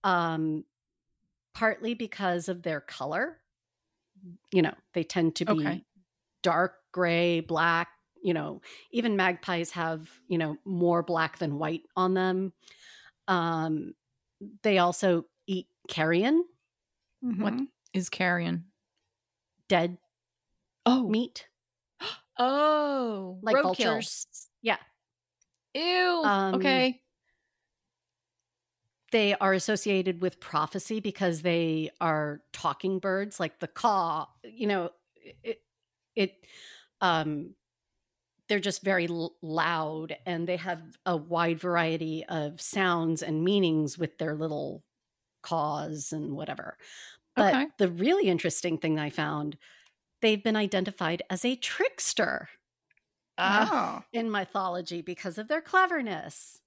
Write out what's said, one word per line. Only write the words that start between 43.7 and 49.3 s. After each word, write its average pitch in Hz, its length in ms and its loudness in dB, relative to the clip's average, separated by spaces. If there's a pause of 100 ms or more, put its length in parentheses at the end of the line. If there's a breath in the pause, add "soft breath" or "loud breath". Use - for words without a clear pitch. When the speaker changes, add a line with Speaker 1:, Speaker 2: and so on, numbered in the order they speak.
Speaker 1:
with 165 200 -6
their 156 180 -2
little 151 480 -6 (580)
caws 151 680 -4
and 151 240 -6
whatever. 147 400 -10 (580 loud breath)
But 202 200 6
Speaker 2:
Okay. 269 120 2 (120)
Speaker 1:
the 196 100 4
really 226 400 2
interesting 170 500 0
thing 156 200 0
I 151 120 -2
found, 147 460 -4 (640 soft breath)